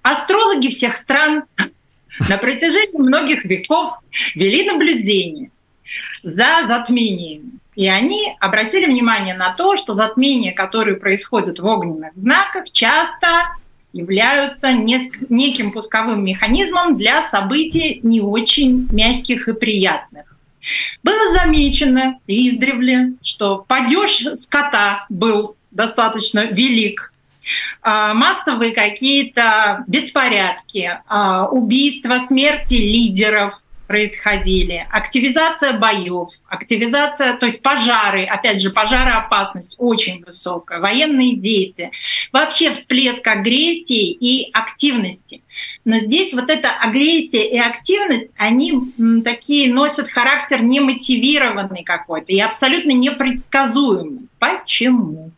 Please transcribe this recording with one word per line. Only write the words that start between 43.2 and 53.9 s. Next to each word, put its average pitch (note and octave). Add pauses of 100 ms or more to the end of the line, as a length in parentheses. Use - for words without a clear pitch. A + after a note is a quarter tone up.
агрессии A#3
и B3
активности. A3+ (440)
Но A3+
здесь C4
вот B3+
эта C#4+
агрессия A#3+
и B3
активность, A#3+
они, B3+ (260)
м, A3+
такие B3
носят C#4+
характер C4
немотивированный A#3+
какой-то E3+
и G3
абсолютно C4+
непредсказуемый. B3 (100)